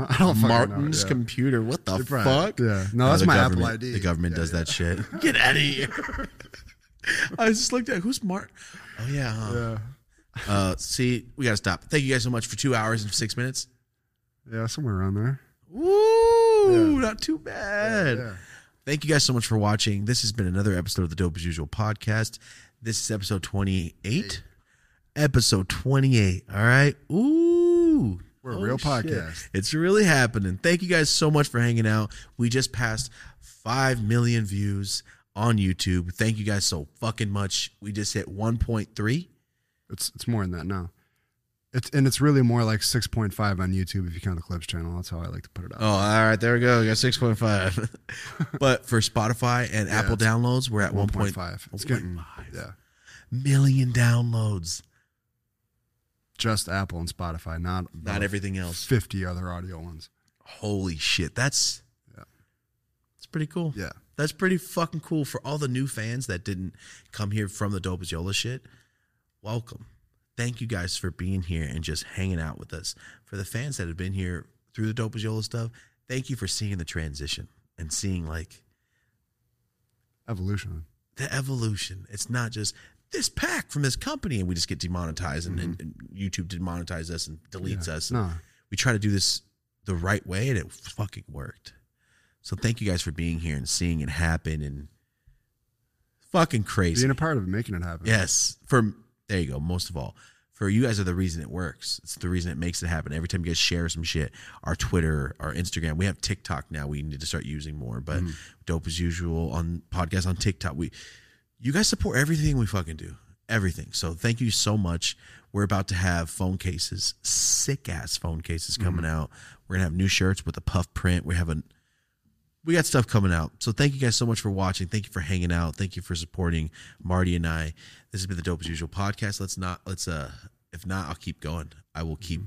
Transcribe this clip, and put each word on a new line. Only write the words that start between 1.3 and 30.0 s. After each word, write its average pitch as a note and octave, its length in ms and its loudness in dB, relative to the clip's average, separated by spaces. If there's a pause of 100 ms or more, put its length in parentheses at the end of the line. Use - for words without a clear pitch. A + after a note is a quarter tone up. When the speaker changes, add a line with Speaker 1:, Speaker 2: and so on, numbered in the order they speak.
Speaker 2:
What A#2 240 -2
the F#2+ 120 0
Speaker 1:
They B2+ 60 0
probably, B2 300 2
Speaker 2:
fuck? F3 260 2
Speaker 1:
yeah. G#2 340 4
No, B2 120 4
Speaker 2:
No, C3 40 8
Speaker 1:
that's E3 120 6
Speaker 2:
the F#3 60 6
Speaker 1:
my E3 100 8
Apple F#2+ 200 6
Speaker 2:
government, F2 160 2
Speaker 1:
I A2 40 -6
D. B2 140 -6
Speaker 2:
the A2+ 80 -2
government F2 340 2
Speaker 1:
Yeah, D#2+ 80 -2
Speaker 2:
does E2 120 0
Speaker 1:
yeah. F2+ 60 2
Speaker 2:
that D#2+ 80 -2
shit. E2+ 320 0 (120)
<laughs> D#4 100 -6
Get D4+ 140 4
outta C3+ 240 6
here. C#3 300 2
<laughs> - 400 -8 (1080)
I A3+ 100 4
just A3 240 2
looked B3 160 0
at, G3+ 140 -2
who's B3 200 -2
Mart-, G3 280 -4 (480)
oh, A2+ 80 -6
yeah, C3+ 260 -2
huh? A2 200 -4
Speaker 1:
Yeah. A2+ 240 -2 (680)
Speaker 2:
Uh, G2 300 2
see, B2 480 -2 (100)
we C#3 100 -6
gotta A2 120 2
stop. F2+ 280 -2
Thank D3+ 180 0
you C3 100 0
guys B2 100 2
so B2 60 0
much A#2 160 -2
for - 100 -8
two C3 200 2
hours A2 280 0
and G2+ 100 -6
six A2 220 -2
minutes. B2+ 320 -4 (840)
Speaker 1:
Yeah, A2+ 160 -4
somewhere A#2 280 -2
around F#2+ 200 0
there. B2 260 -2 (280)
Speaker 2:
Woo! G#4 1300 6
Speaker 1:
Yeah. C4+ 60 4
Speaker 2:
Not A3 180 0
too D#4+ 180 -2
bad. G#3 800 0
Speaker 1:
Yeah, B2+ 60 -4
yeah. A2 100 -8 (520)
Speaker 2:
Thank D3 180 -2
you D3 60 -4
guys D3 160 6
so B2+ 80 4
much A#2+ 120 2
for A2+ 120 2
watching. G#2 480 2
This A#2+ 160 2
has G#2+ 100 0
been G2+ 160 0
another F#2+ 300 2
episode F2+ 260 -2
of E2+ 60 0
the D#2+ 80 -8
Dope F2 180 2
as E2 100 -8
Usual D#2+ 220 -2
podcast. G#2+ 720 -2 (420)
This A2+ 220 -4
is - 80 -2
episode G2+ 320 -2
twenty-eight. F#2+ 500 0 (120)
Speaker 1:
Eight. G#2 380 -4 (720)
Speaker 2:
Episode B2 500 4
twenty-eight. B2+ 840 4
All G2+ 140 0
right. C3+ 320 6 (160)
Ooh. E4 1080 6 (220)
Speaker 1:
We're B2+ 100 -8
a A2 40 -2
Speaker 2:
Holy F#2+ 140 0
Speaker 1:
real C3 80 0
Speaker 2:
shit. D3 100 -2
Speaker 1:
podcast. G#2+ 680 -2
Speaker 2:
It's F#2+ 200 0
really F#3+ 320 6